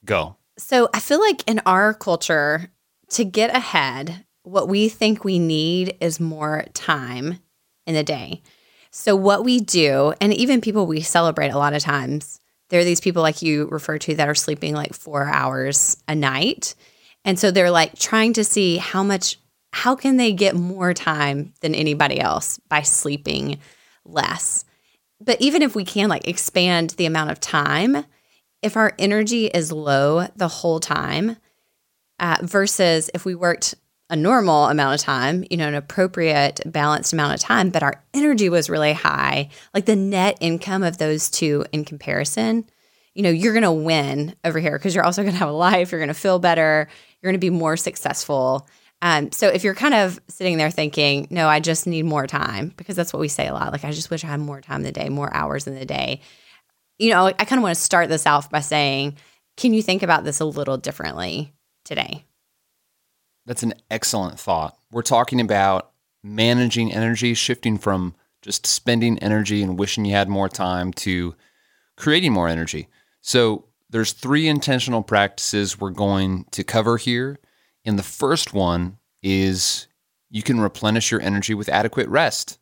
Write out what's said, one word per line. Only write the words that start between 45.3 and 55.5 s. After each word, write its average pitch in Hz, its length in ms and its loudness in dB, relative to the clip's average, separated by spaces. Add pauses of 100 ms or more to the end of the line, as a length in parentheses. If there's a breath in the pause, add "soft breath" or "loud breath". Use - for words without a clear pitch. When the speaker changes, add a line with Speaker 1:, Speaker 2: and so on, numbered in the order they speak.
Speaker 2:
have 180 120 0
a 147 40 -4
life, 180 400 2
you're 165 80 -4
gonna 147 140 -4
feel 185 240 2
better, 160 500 2 (320 loud breath)
you're 185 100 -4
gonna 190 80 0
be 180 120 0
more 165 260 0
successful. 139 880 -2 (360 soft breath)
Um, 156 300 2
so 208 160 2
if 180 160 2
you're 196 100 0
kind 269 200 2
of 185 340 2
sitting 180 300 -2
there 156 120 2
thinking, 147 600 0
"No, 165 180 2
I 151 120 4
just 160 260 -2
need 160 180 -2
more 151 220 0
time," 139 500 -6
because 180 200 -10
that's 170 160 -4
what 139 80 -6
we 151 80 -2
say 143 180 -2
a 143 80 -4
lot, - 180 -4
like, 147 120 -8
"I 147 80 -6
just 160 180 -8
wish 165 140 -6
I - 40 -10
had 147 120 -6
more 143 200 -8
time 143 180 -10
in 143 40 -4
the 139 100 -6
day, 143 160 -6
more 143 240 -4
hours 143 340 -4